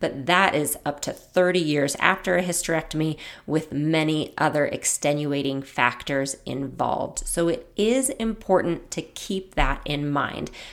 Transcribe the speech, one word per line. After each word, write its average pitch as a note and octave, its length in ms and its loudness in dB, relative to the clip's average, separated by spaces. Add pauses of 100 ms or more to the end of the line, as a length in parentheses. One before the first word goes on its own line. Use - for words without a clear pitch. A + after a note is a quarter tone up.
But C#3 240 -4
that F3+ 300 4
is D3 320 0
up D3 140 -4
to - 120 -6
thirty F3+ 480 2
years D3 360 2
after F3+ 420 2
a F3+ 40 2
hysterectomy D#3+ 760 -2 (280)
with D#3 280 -2
many D#3 640 2
other D3 260 2
extenuating C#3+ 960 -2
factors C3+ 760 0 (100)
involved. C3 800 -4
So E3+ 220 0
it - 280 -4
is B3 320 2
important F#3+ 840 0
to D#3+ 100 -4
keep - 520 -8
that C#3 300 0
in D3 260 -2
mind. - 400 -2 (220)